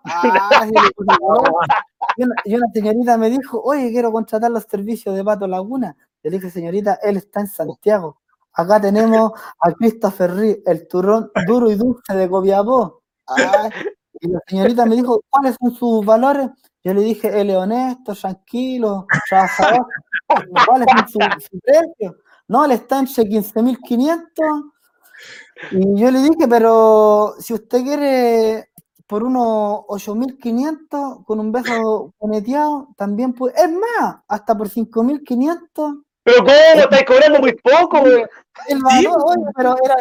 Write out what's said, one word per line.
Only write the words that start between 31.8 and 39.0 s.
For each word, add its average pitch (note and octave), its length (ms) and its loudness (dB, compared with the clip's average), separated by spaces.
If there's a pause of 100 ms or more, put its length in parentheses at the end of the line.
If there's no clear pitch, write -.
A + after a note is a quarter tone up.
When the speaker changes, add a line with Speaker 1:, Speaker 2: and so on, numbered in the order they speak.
Speaker 1:
coneteado, B3+ 800 -4
también G#3 360 -4
puede". B3 280 -6
Es F4 100 2
más, F#4 460 -4 (100)
hasta G#3 300 -4
por G#3 120 -8
cinco A3+ 340 -4
mil C#4+ 200 -2
quinientos. D4 720 -4 (280)
Speaker 2:
¿Pero A#3+ 160 6
cómo? C4 120 4
Speaker 1:
Eh, D#4 300 8
Speaker 2:
Estáis C4+ 240 4
cobrando C#4+ 340 6
muy C4 140 2
poco, D#4+ 480 2
güey. B3 220 4 (440)
Speaker 1:
el C#4 120 -4
Speaker 3:
Sí, C4 40 -4
Speaker 1:
valor, C4 400 4